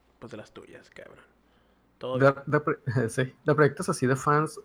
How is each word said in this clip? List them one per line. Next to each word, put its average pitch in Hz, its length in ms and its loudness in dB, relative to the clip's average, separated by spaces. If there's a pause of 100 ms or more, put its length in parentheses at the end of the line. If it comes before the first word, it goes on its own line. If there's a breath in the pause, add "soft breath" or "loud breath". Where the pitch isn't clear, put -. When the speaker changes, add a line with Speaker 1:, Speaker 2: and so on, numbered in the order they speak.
(200)
Speaker 1:
pues, 113 120 -18
de 113 60 -16
las 104 140 -18
tuyas, - 400 -20
cabrón. - 320 -20 (720)
Todo 127 220 -4
Speaker 2:
De, 135 120 8
Speaker 1:
bien. 139 140 -6
Speaker 2:
de 147 140 2
pre-, 151 260 -2
<laughs> 113 240 0
sí, 131 240 -4 (120)
de 151 100 4
proyectos 147 340 2
así 147 160 -2
de 131 120 2
fans 151 480 -2